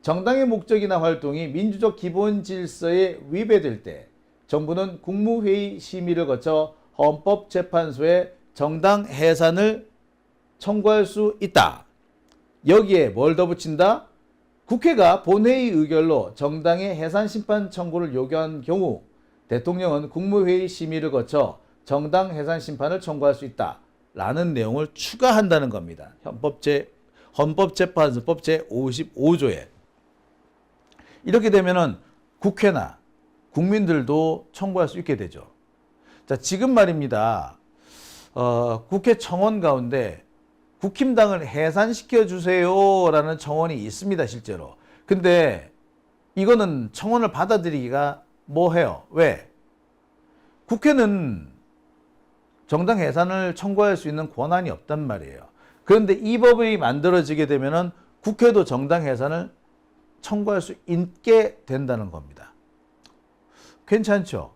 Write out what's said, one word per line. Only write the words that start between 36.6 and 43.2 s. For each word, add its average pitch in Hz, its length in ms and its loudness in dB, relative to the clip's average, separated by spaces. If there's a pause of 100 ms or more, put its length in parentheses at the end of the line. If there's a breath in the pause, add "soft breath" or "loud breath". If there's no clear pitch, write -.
말입니다. 117 840 0 (800 loud breath)
어, 120 540 -2
국회 202 280 2
청원 202 440 -2
가운데 123 640 -2 (560)
"국힘당을 208 680 0
해산시켜주세요"라는 180 1900 2